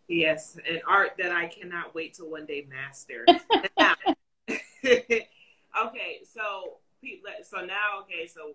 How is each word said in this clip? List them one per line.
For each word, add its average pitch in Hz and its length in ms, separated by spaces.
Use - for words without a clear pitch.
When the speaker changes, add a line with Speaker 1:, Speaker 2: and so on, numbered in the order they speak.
Speaker 1:
Yes, 160 460
an 165 220
art 196 300
that 180 140
I 170 160
cannot 175 460
wait 160 200
to 180 100
one 156 220
day 143 220
master. 135 640
Speaker 2:
<laughs> 185 60
Speaker 1:
Now, 208 160
<laughs> - 400
okay, 226 1400
so 208 540
pe-, 247 180
so 196 160
now, 196 440
okay, 175 240
so 156 280